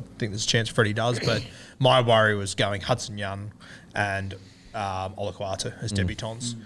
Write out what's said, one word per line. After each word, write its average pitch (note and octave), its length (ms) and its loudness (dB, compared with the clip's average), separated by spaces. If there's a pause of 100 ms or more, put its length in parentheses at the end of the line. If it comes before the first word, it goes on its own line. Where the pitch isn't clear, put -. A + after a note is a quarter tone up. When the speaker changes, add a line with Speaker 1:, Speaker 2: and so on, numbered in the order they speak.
(180)
Speaker 1:
think G#2 140 -4
there's G#2 140 -4
a - 20 -2
chance A2+ 220 2
Freddie G#2+ 240 2
does. A#2 260 0
But A2 240 0 (180)
<coughs> - 180 -20
my C3 200 6
worry A2 360 6
was G2 200 -4
going G2+ 240 0
Hudson G#2+ 380 -2
Young G2+ 340 -8 (440)
and, G2 380 -2 (400)
um, F#2+ 460 -4
Olakau'atu G2 540 -6 (100)
as A2 80 -4
Speaker 2:
Mm. F#2+ 160 2
Speaker 1:
debutants. A#2 480 -6 (100)